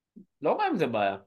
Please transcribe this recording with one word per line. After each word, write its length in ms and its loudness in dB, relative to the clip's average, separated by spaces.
לא 100 2
רואה 140 0
עם 100 0
זה 100 0
בעיה. 300 0